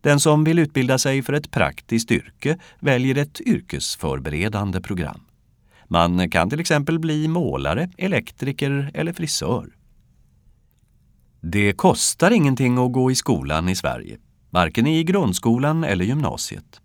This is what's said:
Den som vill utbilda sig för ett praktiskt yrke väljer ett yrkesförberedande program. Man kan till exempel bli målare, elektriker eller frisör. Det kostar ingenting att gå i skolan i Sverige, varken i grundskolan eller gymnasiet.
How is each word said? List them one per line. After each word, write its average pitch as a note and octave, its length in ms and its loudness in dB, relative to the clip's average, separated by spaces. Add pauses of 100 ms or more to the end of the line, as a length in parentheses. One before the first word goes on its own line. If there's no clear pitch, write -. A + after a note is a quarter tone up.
Den C#3+ 200 2
som D3+ 240 4
vill E3 140 4
utbilda C3+ 400 0
sig C3+ 240 0
för C#3+ 100 -4
ett D3 180 -4
praktiskt A2+ 600 -2
yrke - 480 -2 (220)
väljer C3 360 2
ett C#3+ 240 -4
yrkesförberedande F2 1400 -4
program. F2 400 -8 (640)
Man F2 460 2
kan E2+ 200 2
till D3+ 100 -4
exempel D#3+ 380 0
bli D#3 300 -2
målare, D#3 720 -2
elektriker C#3 960 -4
eller D#3+ 180 -4
frisör. B2 560 -4 (1700)
Det G2+ 320 2
kostar - 580 2
ingenting C3+ 480 2
att B2 140 2
gå B2+ 180 2
i C3 40 0
skolan D#2+ 540 0
i F#2+ 60 0
Sverige, A#1 440 -6 (320)
varken F2+ 360 2
i D#3+ 180 2
grundskolan D3 800 0
eller F#2 200 0
gymnasiet. A2 800 -6